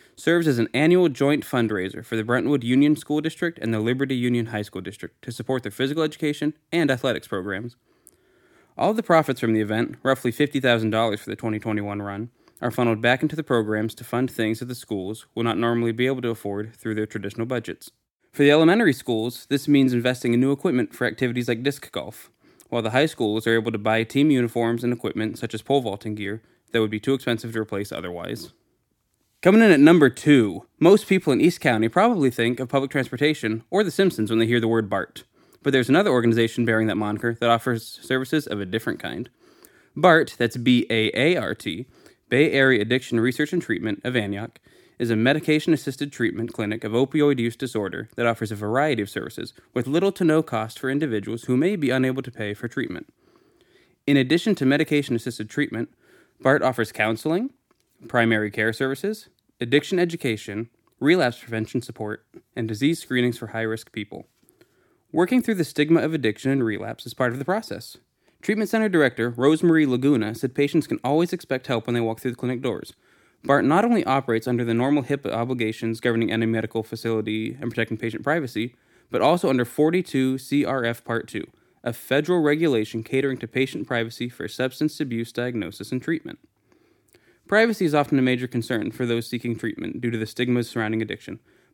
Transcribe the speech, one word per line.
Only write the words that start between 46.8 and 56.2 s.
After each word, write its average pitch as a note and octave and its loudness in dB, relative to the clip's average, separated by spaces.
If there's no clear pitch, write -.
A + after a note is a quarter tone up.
of G#2 -6
opioid C#3 2
use A#2 -2
disorder G#2+ -6
that A#2+ 0
offers A2+ 0
a G#2+ -6
variety A2+ 0
of G2+ -6
services - -10
with B2 -2
little E3+ 0
to F#3 -2
no D#3 4
cost A2+ -6
for C3 -6
individuals A#2 -4
who B2+ 0
may F#3 2
be C#3+ -2
unable C3 0
to B2+ -14
pay G#2 -8
for A#2 -8
treatment. - -8
In C#3+ 4
addition D#3+ 2
to C#3 -2
medication-assisted C3+ 0
treatment, A#2+ -4